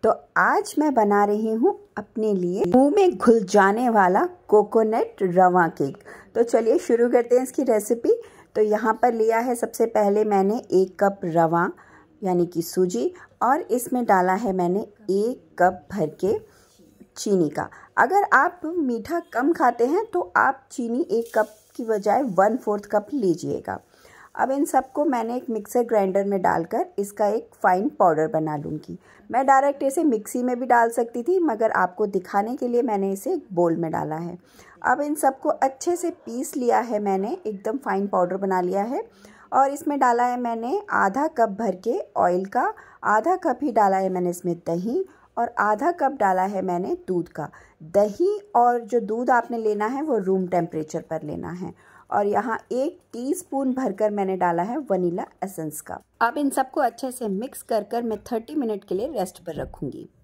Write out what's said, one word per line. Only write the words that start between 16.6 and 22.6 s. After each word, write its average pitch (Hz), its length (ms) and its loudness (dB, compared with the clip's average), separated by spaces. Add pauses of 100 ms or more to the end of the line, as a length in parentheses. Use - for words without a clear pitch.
चीनी 185 320 2
का। - 200 -6 (280)
अगर 381 360 4
आप 294 320 4
मीठा 311 560 -2 (120)
कम 277 200 0
खाते 240 340 2
हैं 381 200 0
तो 349 300 -4
आप 254 340 2
चीनी 240 400 -4
एक 233 280 -2
कप 214 100 0 (280)
की - 80 -8
बजाय 214 380 0
वन 214 340 2
फोर्थ 208 300 -4